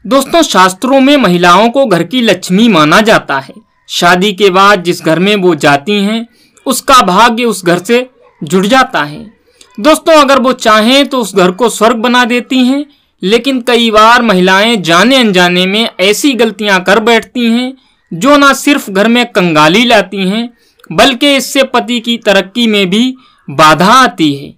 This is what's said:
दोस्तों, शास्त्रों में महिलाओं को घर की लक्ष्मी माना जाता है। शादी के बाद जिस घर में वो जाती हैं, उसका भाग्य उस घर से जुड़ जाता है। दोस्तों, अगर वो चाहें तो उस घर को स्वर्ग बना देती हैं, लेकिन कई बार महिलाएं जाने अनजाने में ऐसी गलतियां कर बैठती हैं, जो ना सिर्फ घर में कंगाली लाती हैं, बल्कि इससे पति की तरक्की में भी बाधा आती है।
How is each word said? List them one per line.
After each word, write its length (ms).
दोस्तों, 380
शास्त्रों 580
में 160
महिलाओं 540
को 160
घर 180
की 160
लक्ष्मी 480
माना 320
जाता 380
है। 160
शादी 440
के 180
बाद 340
जिस 180
घर 160
में 180
वो 200
जाती 440
हैं, 260
उसका 360
भाग्य 420
उस 200
घर 160
से 280
जुड़ 240
जाता 360
है। 220
दोस्तों, 360
अगर 260
वो 140
चाहें 520
तो 140
उस 160
घर 160
को 160
स्वर्ग 300
बना 280
देती 380
हैं, 200
लेकिन 400
कई 280
बार 320
महिलाएं 600
जाने 360
अनजाने 480
में 220
ऐसी 340
गलतियां 480
कर 200
बैठती 480
हैं, 220
जो 240
ना 180
सिर्फ 360
घर 180
में 200
कंगाली 560
लाती 440
हैं, 200
बल्कि 460
इससे 280
पति 360
की 180
तरक्की 480
में 240
भी 240
बाधा 460
आती 400
है। 240